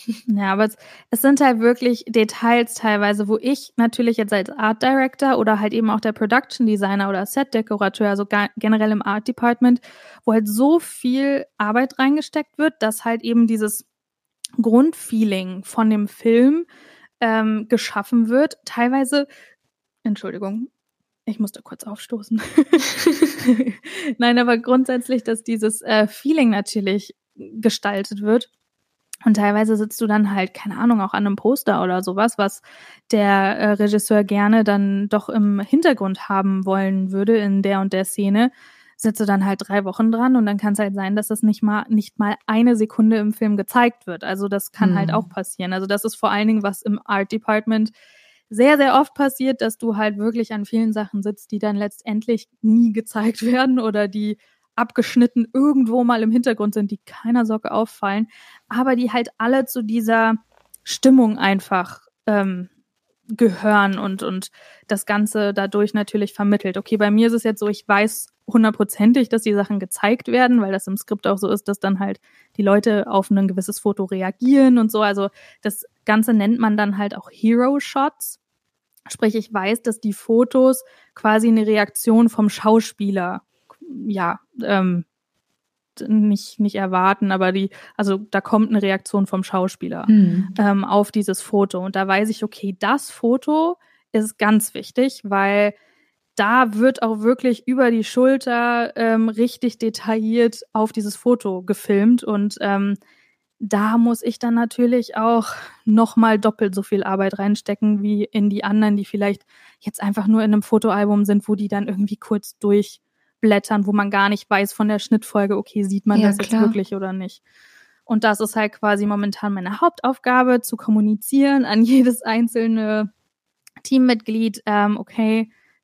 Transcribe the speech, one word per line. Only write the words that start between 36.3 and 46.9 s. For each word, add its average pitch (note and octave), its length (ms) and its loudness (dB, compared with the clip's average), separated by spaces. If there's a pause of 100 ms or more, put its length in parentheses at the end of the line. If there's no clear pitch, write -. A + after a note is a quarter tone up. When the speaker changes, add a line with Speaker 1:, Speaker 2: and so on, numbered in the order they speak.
Speaker 2:
wollen F#3+ 460 -2
würde G3+ 260 2
in G3 240 0
der G3 180 0
und G3 140 -2
der F#3+ 100 -2
Szene, G#3 480 0 (460)
sitzt G#3+ 220 -2
du A3 60 -2
dann G3 180 2
halt G3 220 -2
drei G3+ 180 -2
Wochen A3 280 -2
dran B3+ 240 2
und A3 100 2
dann G3+ 120 -2
kann's G3+ 200 -2
halt G3+ 160 -2
sein, G3 220 -4
dass G#3+ 120 -4
das G#3+ 140 -6
nicht G#3+ 200 2
mal, G#3 260 0
nicht G#3+ 300 -2
mal G#3 180 -2 (100)
eine A#3 300 2
Sekunde A3 420 2
im G#3+ 140 -2
Film G#3 240 -2
gezeigt A#3+ 500 0
wird. E3+ 180 -10
Also G3 240 -4
das G3+ 240 -6
kann F#3 240 2
halt E3 140 -2
Speaker 1:
Hm. F3 60 0
Speaker 2:
auch A3 120 -4
passieren. F#3 460 -8
Also F#3+ 120 -4
das G3+ 180 -2
ist A3 120 -6
vor G3+ 140 -2
allen G#3 180 0
Dingen, A3 140 2
was G3+ 200 -4
im G3+ 220 -4